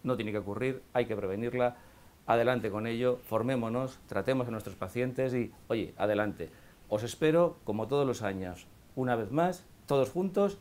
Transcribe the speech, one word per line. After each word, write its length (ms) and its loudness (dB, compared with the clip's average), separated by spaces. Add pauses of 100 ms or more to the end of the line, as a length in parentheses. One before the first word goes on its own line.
no 120 0
tiene 160 -4
que 60 -4
ocurrir, 460 -4 (100)
hay 120 2
que 100 -4
prevenirla. 600 -2 (500)
Adelante 420 2
con 180 -2
ello, 400 0
formémonos, 800 -2
tratemos 400 0
a 40 -6
nuestros 240 -8
pacientes 580 -2
y, 180 -2 (160)
oye, 300 -2
adelante. 520 0 (400)
Os 140 0
espero, 600 4
como 240 -2
todos 180 2
los 160 -2
años, 460 -4 (280)
una 200 2
vez 160 -2
más, 340 0 (200)
todos 260 2
juntos 500 0